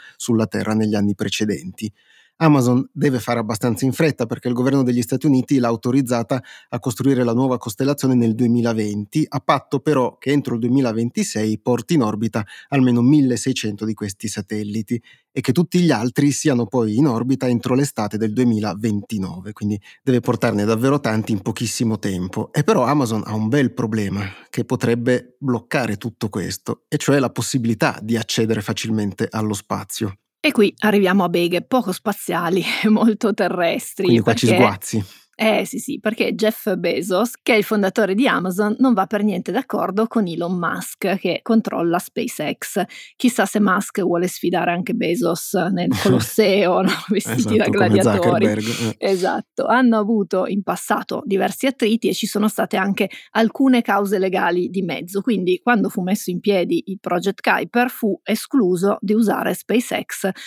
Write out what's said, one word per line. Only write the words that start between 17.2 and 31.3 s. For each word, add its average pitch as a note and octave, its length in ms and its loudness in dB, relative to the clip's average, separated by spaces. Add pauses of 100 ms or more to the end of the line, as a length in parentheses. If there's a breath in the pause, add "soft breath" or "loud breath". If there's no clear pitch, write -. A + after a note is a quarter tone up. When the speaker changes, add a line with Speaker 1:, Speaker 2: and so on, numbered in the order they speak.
Speaker 1:
entro B2 260 0
l'estate A2+ 440 -2
del G#2+ 160 -2
duemilaventinove, G#2 1200 -2
quindi G#2 260 -4 (240 loud breath)
deve B2 160 4
portarne A2 460 0
davvero B2 340 2
tanti A2 320 -2
in G2 100 -2
pochissimo A2 580 -4
tempo. F#2+ 520 -6
E D3 120 0
però G3+ 200 2
Amazon A#2 420 0
ha G#2+ 80 -6
un A2 140 -2
bel C3 260 0
problema G#2 500 -2 (260 loud breath)
che - 160 -4
potrebbe B2 720 0
bloccare A#2+ 580 -2
tutto A2+ 320 -6
questo, - 600 -6
e D3+ 80 -2
cioè C#3 220 2
la B2 100 0
possibilità A#2 720 -2
di A2+ 160 -2
accedere A2 440 -2
facilmente A2 680 -4
allo G#2+ 240 -2
spazio. G2+ 640 -6 (220)
Speaker 2:
E D4+ 120 0
qui G3+ 280 4
arriviamo G3+ 440 4
a F3 60 0
beghe F3 340 0